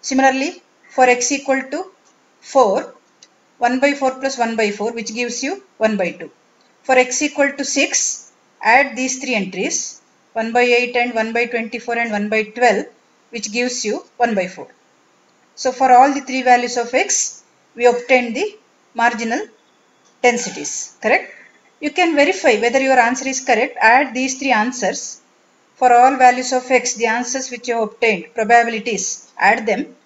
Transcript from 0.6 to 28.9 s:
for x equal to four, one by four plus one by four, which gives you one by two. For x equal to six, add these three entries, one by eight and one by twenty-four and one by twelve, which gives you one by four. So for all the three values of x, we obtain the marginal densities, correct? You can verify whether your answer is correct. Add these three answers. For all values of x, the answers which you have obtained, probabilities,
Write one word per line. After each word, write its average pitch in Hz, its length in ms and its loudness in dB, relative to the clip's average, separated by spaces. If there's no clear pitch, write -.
for - 140 2
x 247 280 2
equal 269 300 -2
to 339 200 -8
four, 233 540 0
one 247 220 0
by 285 140 2
four 269 260 0
plus 262 180 -4
one 233 180 -2
by 214 140 0
four, 208 240 -6
which 226 220 -8
gives 240 280 -6
you 349 200 -6
one 214 200 0
by 180 140 -2
two. - 180 -16
For 262 100 0
x 254 300 2
equal 285 300 0
to 277 120 -8
six, - 680 -4
add 240 340 2
these 254 240 -4
three 262 140 -6
entries, 190 680 -6
one 226 200 -4
by 247 80 4
eight 247 340 2
and 240 200 -2
one 226 180 -2
by 240 140 -2
twenty-four 233 500 -6
and 233 140 -4
one 208 180 -4
by 214 140 0
twelve, 226 420 2
which 208 200 -10
gives 247 320 -4
you 233 220 -4
one 233 180 2
by 185 120 -2
four. 156 200 -14
So 254 160 -4
for 254 200 2
all 262 220 8
the 269 80 -6
three 262 220 -6
values 247 340 4
of 233 160 -4
x, - 500 -2
we 240 140 2
obtain 240 460 2
the 370 260 -6
marginal 233 540 -2
densities, - 800 -2
correct? 349 320 0
You 294 120 -4
can 339 240 0
verify 285 440 2
whether 240 200 2
your 269 200 2
answer 247 280 0
is 262 120 -4
correct. 247 400 0
Add 233 360 4
these 262 240 -4
three 269 120 -2
answers. 220 680 -4
For 247 180 4
all 254 240 6
values 254 340 4
of 254 200 -2
x, 247 240 0
the 220 100 -4
answers 240 460 -4
which 233 160 -12
you 240 80 -2
have 220 140 -2
obtained, 214 440 -2
probabilities, 226 1040 0